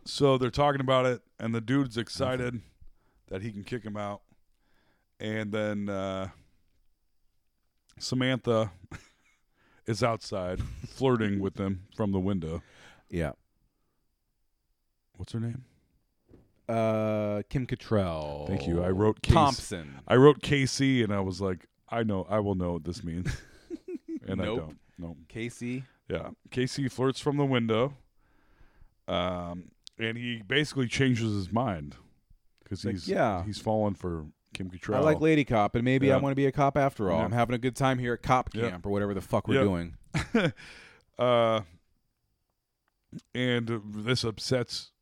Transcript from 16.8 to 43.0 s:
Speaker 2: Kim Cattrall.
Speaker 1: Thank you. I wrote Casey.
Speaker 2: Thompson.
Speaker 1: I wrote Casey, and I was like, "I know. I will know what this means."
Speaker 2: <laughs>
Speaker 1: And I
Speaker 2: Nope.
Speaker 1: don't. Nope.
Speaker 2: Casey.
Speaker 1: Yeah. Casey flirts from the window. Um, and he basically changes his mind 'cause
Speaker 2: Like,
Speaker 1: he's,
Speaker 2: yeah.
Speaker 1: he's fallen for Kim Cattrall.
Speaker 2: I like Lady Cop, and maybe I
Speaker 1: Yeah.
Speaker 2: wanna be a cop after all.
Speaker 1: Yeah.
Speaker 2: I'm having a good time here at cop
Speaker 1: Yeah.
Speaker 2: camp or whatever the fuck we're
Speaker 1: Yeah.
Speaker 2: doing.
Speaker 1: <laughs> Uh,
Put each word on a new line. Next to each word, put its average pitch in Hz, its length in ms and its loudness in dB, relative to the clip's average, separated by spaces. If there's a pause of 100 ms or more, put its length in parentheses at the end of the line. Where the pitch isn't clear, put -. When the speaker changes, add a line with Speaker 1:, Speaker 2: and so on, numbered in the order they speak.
Speaker 2:
Kim 131 180 -2
Cattrall. 80 840 -2
Speaker 1:
Thank 71 180 -2
you. 85 160 0
I 90 80 0
wrote 104 320 2
Casey. - 120 6
Speaker 2:
Thompson. 87 760 2
Speaker 1:
I 110 80 8
wrote 139 260 10
Casey, 135 600 2
and 104 100 2
I 101 80 0
was 95 200 -2
like, 95 260 -2 (220)
"I 117 140 -2
know. 101 280 -2
I 107 100 2
will 101 140 2
know 90 200 0
what 80 100 -6
this 85 200 -8
means." 85 240 -4 (140)
Speaker 2:
<laughs> - 40 -20 (800)
Speaker 1:
And 92 160 -4
I 90 40 -2
Speaker 2:
Nope. 113 160 -2
Speaker 1:
don't. 78 180 -12 (200)
Nope. 85 180 -12 (120)
Speaker 2:
Casey. 120 540 -8 (260)
Speaker 1:
Yeah. - 220 -6 (220)
Casey 131 360 -2
flirts 127 300 -2
from 143 200 -2
the 143 60 2
window. 123 500 2 (1120)
Um, 87 640 -4 (260)
and 113 180 -4
he 120 300 -6
basically 135 400 0
changes 117 480 2
his 95 180 -4
mind 95 440 -2 (680)
'cause - 200 -10
Speaker 2:
Like, 113 100 -2
Speaker 1:
he's, 90 140 -8
Speaker 2:
yeah. 123 360 2
Speaker 1:
he's 104 140 -6
fallen 107 360 0
for 82 320 -6 (280)
Kim 95 160 -8
Cattrall. 92 240 -6
Speaker 2:
I 131 60 4
like 151 200 4
Lady 151 240 4
Cop, 104 300 2
and 120 100 0
maybe 131 280 4
I - 40 6
Speaker 1:
Yeah. 135 60 2
Speaker 2:
wanna 139 140 0
be 139 100 2
a 135 60 2
cop 139 260 2
after 127 320 0
all. 82 80 2
Speaker 1:
Yeah. 82 60 2
Speaker 2:
I'm 90 80 -4
having 117 240 2
a - 20 0
good 123 160 -2
time 131 240 2
here 123 140 -2
at 113 100 -6
cop 127 320 2
Speaker 1:
Yeah. 113 160 -2
Speaker 2:
camp 90 160 -10
or 101 40 -2
whatever 101 220 0
the 98 80 -4
fuck 104 280 -2
we're 123 80 4
Speaker 1:
Yeah. 135 80 4
Speaker 2:
doing. 85 320 0 (360)
Speaker 1:
<laughs> 196 200 4 (680)
Uh, 117 440 4 (1700)